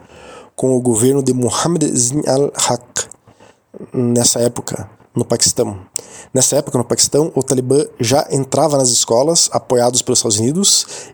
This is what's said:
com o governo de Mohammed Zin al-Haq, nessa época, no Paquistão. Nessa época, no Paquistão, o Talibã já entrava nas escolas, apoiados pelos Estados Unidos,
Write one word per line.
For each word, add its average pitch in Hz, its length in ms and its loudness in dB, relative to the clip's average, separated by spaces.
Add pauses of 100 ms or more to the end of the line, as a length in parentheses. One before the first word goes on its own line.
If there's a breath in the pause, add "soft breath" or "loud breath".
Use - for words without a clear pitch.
(540 loud breath)
com 131 220 0
o 123 40 0
governo 123 400 2
de 131 120 0
Mohammed 143 640 2
Zin 127 320 0
al-Haq, - 800 -2 (840 soft breath)
nessa 120 480 0
época, - 480 -4 (260)
no - 100 -2
Paquistão. 113 540 0 (560 loud breath)
Nessa 127 220 2
época, 139 200 -2
no 120 80 0
Paquistão, 147 500 0
o 139 80 0
Talibã 131 440 0 (140)
já 127 300 0
entrava 143 460 0
nas 131 140 2
escolas, 131 600 2
apoiados 123 500 0
pelos 123 160 -2
Estados 107 200 0
Unidos, 151 480 0 (280 loud breath)